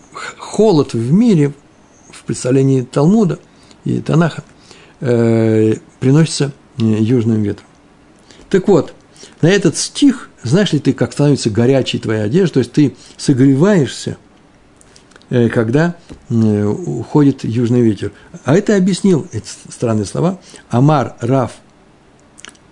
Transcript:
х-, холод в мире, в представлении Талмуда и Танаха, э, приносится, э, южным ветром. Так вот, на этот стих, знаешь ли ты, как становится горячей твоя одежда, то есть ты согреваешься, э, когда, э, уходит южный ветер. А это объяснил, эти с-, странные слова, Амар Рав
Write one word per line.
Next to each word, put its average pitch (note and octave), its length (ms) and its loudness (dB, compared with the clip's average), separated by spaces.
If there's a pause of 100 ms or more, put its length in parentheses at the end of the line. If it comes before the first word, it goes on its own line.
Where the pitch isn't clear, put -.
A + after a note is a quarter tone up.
(120)
х-, - 260 -16
холод G3 540 0
в A#2+ 200 -2
мире, F3+ 400 2 (580)
в - 140 -20
представлении C3 580 0
Талмуда E3 560 0 (460)
и B2 160 -4
Танаха, D3 440 -2 (560)
э, A2+ 760 2 (220)
приносится, C#3 540 0 (260)
э, A#2+ 40 -2
южным A2 600 0
ветром. G2+ 240 -6 (840)
Так F#3+ 180 0
вот, F3+ 240 2 (500)
на D#3 60 6
этот F#3+ 280 2
стих, - 540 -2 (120)
знаешь E3 300 0
ли D3+ 60 0
ты, C3+ 140 -2
как A#2 200 -2
становится C#3+ 380 0
горячей A#2+ 480 0
твоя A2 260 -4
одежда, D3+ 300 0
то C#3 60 2
есть A#2 120 -4
ты D3 220 2 (220)
согреваешься, C#3 1000 0 (1120)
э, A#2+ 180 2
когда, B2 480 0 (340)
э, G#2+ 340 0
уходит C#3 800 -2
южный B2 360 0
ветер. G#2 320 -2 (320)
А C#3+ 120 2
это G#3 200 0
объяснил, F#3 560 0
эти G#2+ 140 -10
с-, - 280 -20
странные G#2+ 320 -2
слова, E3 320 -4 (320)
Амар C3+ 500 0
Рав B2 320 -2 (1200)